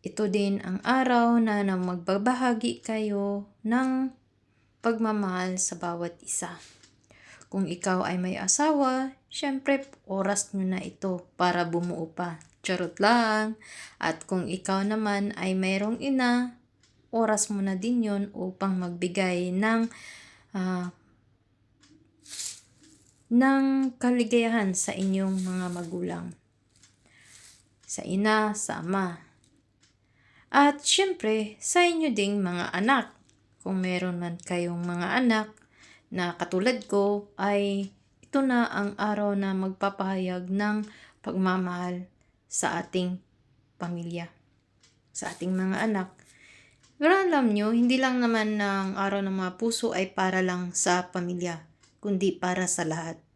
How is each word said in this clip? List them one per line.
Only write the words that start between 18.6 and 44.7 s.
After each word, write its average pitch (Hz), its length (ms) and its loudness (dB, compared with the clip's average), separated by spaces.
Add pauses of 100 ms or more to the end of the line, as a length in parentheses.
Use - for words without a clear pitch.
magbigay 180 800 -2
ng, 226 320 2 (640)
ah, 185 400 -4 (2500)
ng 269 640 4
kaligayahan 233 800 2
sa - 160 -4
inyong 190 480 0
mga 185 320 -2
magulang. 175 560 -6 (1600)
Sa - 160 -10
ina, 214 480 2
sa 165 320 -6
ama. 180 400 -2 (1300)
At 285 320 6
syempre, 220 720 0
sa - 240 4
inyo 320 320 2
ding 202 240 0
mga 175 320 0
anak. 240 400 2 (480)
Kung 185 240 -2
meron 180 400 -2
man 175 160 -8
kayong 175 480 -4
mga 175 320 -2
anak 220 320 2 (560)
na 175 320 -2
katulad 202 480 0
ko, 202 480 2
ay 202 560 0 (320)
ito - 160 0
na 247 320 4
ang 202 240 -2
araw 208 400 0
na 196 160 0
magpapahayag 190 960 -2
ng 208 400 0 (320)
pagmamahal 180 880 -2 (400)
sa - 320 -2
ating 180 400 -2 (560)
pamilya, 170 560 -8 (800)